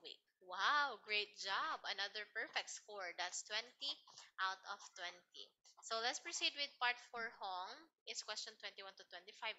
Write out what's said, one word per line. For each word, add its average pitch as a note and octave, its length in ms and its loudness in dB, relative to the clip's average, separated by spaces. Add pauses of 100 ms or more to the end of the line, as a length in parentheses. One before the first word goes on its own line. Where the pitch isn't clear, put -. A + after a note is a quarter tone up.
week. - 160 -14 (220)
Wow, G#3+ 640 6
great G#3 340 2
job. C#4+ 460 2
Another G3+ 480 0
perfect A#3+ 380 0
score. F#3+ 460 -6
That's F3 260 -2
twenty B3 520 -2 (460)
out F#3+ 180 2 (120)
of G3+ 80 -6 (160)
twenty. F3 540 -8 (360)
So A3+ 160 0
let's B3+ 160 2
proceed E4+ 400 0
with C#4+ 240 -2
part A#3+ 160 4 (160)
four, A3+ 240 -2
Hong. F#3+ 320 -2 (400)
It's - 160 -6
question G#3+ 320 -6
twenty-one G3 400 -10
to F#3 80 -18
twenty-five. G#3 540 -6